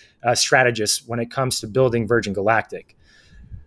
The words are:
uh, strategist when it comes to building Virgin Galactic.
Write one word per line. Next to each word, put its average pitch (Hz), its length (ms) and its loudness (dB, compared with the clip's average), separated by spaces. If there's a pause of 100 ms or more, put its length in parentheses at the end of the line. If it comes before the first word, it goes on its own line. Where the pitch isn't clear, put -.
(220)
uh, 123 120 2
strategist 120 720 2
when 117 140 -6
it 117 100 -6
comes 127 300 -4
to 110 60 -8
building 117 400 2
Virgin 104 280 0
Galactic. 101 600 -2 (720)